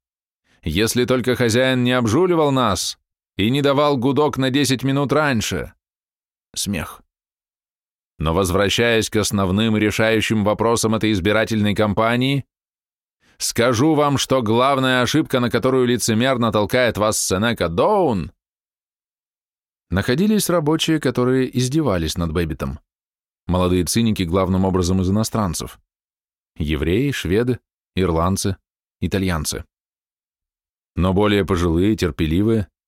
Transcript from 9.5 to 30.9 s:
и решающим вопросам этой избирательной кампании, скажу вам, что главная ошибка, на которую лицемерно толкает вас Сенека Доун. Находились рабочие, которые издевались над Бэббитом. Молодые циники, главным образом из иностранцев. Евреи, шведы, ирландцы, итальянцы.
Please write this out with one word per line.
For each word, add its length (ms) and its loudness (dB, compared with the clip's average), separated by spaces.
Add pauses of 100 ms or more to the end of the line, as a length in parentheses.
и 40 0
решающим 640 0
вопросам 520 0
этой 180 0
избирательной 640 0
кампании, 720 0 (920)
скажу 580 0
вам, 240 2
что 240 0
главная 600 2
ошибка, 360 0
на 120 0
которую 360 2
лицемерно 640 0
толкает 480 0
вас 220 0
Сенека 480 -2
Доун. 640 0 (1600)
Находились 600 0
рабочие, 500 0
которые 560 0
издевались 600 0
над 160 -2
Бэббитом. 480 -4 (640)
Молодые 380 2
циники, 400 0
главным 400 0
образом 360 0
из 100 0
иностранцев. 680 -4 (760)
Евреи, 560 0
шведы, 480 -2 (340)
ирландцы, 600 0 (440)
итальянцы. 640 -4 (1300)